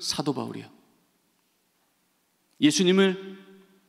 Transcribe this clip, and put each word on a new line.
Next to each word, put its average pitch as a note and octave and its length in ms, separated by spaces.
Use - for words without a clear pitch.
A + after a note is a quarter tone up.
사도 - 320
바울이요, A2+ 320
예수님을, F#3 800